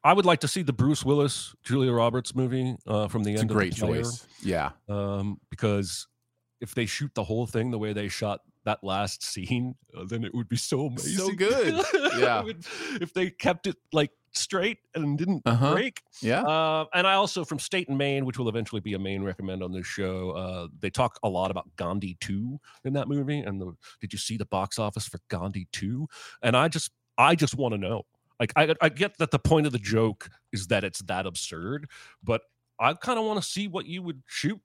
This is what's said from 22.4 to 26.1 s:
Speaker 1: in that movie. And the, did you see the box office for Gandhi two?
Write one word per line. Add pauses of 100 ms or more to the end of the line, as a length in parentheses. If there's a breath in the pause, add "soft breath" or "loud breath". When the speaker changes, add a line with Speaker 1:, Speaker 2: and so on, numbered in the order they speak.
Speaker 1:
in
that
movie.
And
the, (280 loud breath)
did
you
see
the
box
office
for (100)
Gandhi
two? (340 loud breath)